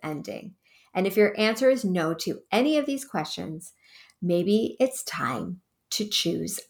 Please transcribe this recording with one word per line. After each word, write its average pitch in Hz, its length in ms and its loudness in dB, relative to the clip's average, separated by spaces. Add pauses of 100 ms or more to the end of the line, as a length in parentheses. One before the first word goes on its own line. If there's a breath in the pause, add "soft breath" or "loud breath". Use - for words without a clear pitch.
ending? - 520 -8 (380 soft breath)
And 190 120 2
if 196 120 0
your 208 220 4
answer 226 300 4
is 262 140 2
no 170 320 0
to - 260 -6 (100)
any 285 260 4
of 285 80 2
these 277 200 -4
questions, 160 680 -8 (480 soft breath)
maybe 180 580 2
it's 262 240 0
time 175 580 -6 (300)
to 214 160 -2
choose 165 520 -2 (100)